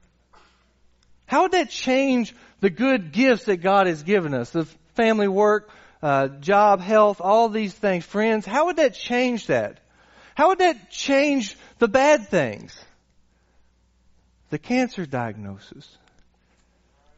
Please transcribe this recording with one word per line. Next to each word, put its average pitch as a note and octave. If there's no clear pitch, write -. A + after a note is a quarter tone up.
How D4
would F#4
that F4
change C4
the G3
good A3
gifts A#3
that G3
God F#3+
has D3+
given E3+
us? A#2+
The D#3+
family, A3
work, G#3
uh, C3+
job, G3
health, G#3
all A3
these G#3
things. F#3
Friends, G#3+
how C4+
would F4+
that D4+
change B3
that? A2+
How D#4
would F#4
that E4
change C#4
the A#3
bad C4
things? C3
The D3+
cancer B3
diagnosis. A2